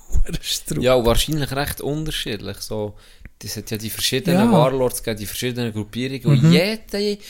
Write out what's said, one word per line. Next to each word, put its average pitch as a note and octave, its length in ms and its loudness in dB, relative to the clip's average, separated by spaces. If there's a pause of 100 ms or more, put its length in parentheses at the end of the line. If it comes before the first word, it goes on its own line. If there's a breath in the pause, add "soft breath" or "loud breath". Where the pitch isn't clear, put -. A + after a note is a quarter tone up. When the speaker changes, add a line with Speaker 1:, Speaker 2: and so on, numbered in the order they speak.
Speaker 1:
hure - 340 4
Straub. - 420 -6
Speaker 2:
Ja, B2+ 100 6
und A#2+ 120 4
wahrscheinlich C3 440 2
recht C3+ 300 -4
unterschiedlich. C3 800 -6
So, G#2 360 -6 (460 soft breath)
das - 160 -10
hat G#2 160 -12
ja G#2+ 60 -4
die A2 120 -8
verschiedenen F3 560 0
Speaker 1:
Ja. A#3 60 4
Speaker 2:
Warlords C3 500 2
gegeben, A2 160 -4
die G2+ 80 -8
verschiedenen A#2+ 460 -4
Gruppierungen. A#2 540 -6
Und C#3+ 180 4
Speaker 1:
Mhm. E3 80 8
Speaker 2:
jede G#3 640 0 (120)